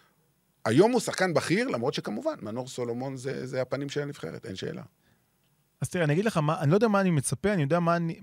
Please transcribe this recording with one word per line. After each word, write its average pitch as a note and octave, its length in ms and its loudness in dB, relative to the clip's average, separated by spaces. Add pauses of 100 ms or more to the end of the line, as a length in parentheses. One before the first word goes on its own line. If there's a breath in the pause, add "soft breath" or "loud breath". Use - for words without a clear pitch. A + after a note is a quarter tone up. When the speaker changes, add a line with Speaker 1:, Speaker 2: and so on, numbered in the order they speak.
(640 soft breath)
Speaker 1:
היום D3+ 260 6
הוא B3 100 4
שחקן - 320 0
בכיר, G3 340 2
למרות C3+ 260 -2
שכמובן, A#3+ 480 -6
מנור A#2 260 -8
סולומון B2+ 500 -6
זה, C3 300 -8
זה B2+ 140 -4
הפנים C3+ 280 -4
של D3 120 -4
הנבחרת, C#3+ 440 -10
אין F#2+ 100 -8
שאלה. - 260 -8 (1000)
Speaker 2:
אז - 80 -6
תראה, F3+ 160 0
אני D3 80 4
אגיד F#3+ 120 2
לך G#3+ 120 0
מה, D#3 240 2
אני C#3+ 100 2
לא F3 40 6
יודע A3 120 4
מה G3+ 140 4
אני F#3 100 4
מצפה, D#3+ 420 0
אני F3+ 80 2
יודע D3 180 2
מה E3+ 160 2
אני, E3 280 -2